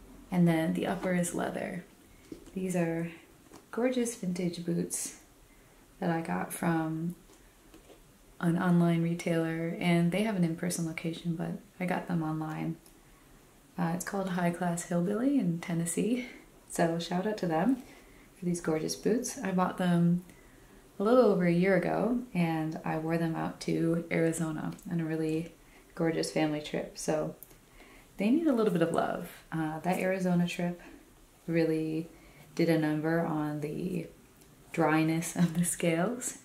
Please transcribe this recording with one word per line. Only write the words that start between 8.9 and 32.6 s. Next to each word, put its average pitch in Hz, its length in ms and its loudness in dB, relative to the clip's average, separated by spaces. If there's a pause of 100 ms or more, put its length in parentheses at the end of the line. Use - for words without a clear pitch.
retailer, 165 800 0
and 170 320 4
they 196 100 2
have 220 140 -2
an 175 80 4
in-person 170 400 -2
location, 165 500 -4
but 170 160 -4 (260)
I 180 80 -4
got 170 220 -2
them 165 160 -2
online. 156 540 -4 (1000)
Uh, 170 180 0
it's 180 100 -6
called 190 240 -4
High 175 220 2
Class 175 320 -2
Hillbilly 208 540 2
in 175 220 0
Tennessee. 180 680 -2 (420)
So 170 300 0
shout 180 280 -2
out 208 120 -2
to 185 80 -2
them 180 360 2 (540)
for - 80 -8
these 175 160 -2
gorgeous 156 340 -2
boots. 247 440 -2
I 190 120 -4
bought 185 260 2
them 175 460 4 (760)
a 202 60 -2
little 240 220 6
over 180 200 4
a 175 60 6
year 180 240 4
ago, 175 440 2 (140)
and 160 520 0
I 160 120 -2
wore 165 200 -2
them 165 180 0
out 156 280 -6
to 165 460 0
Arizona 165 640 0 (180)
on 170 120 -2
a 160 40 -2
really 160 460 -2 (440)
gorgeous 160 360 0
family 151 300 0
trip. - 360 -6
So 156 380 -2 (800)
they 202 140 0
need 330 180 4
a 285 60 4
little 220 180 2
bit 175 100 2
of 165 120 0
love. - 360 -2 (220)
Uh, 156 300 -4
that 180 180 -2
Arizona 180 480 0
trip 175 320 -4 (680)
really 160 600 0 (480)
did 165 140 2